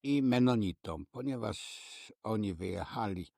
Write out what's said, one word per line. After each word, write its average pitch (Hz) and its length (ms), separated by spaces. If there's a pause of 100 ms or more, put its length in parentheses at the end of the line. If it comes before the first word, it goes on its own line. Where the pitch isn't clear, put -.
i 139 180
menonitą, 117 880
ponieważ 127 680 (420)
oni 107 300
wyjechali 90 720 (100)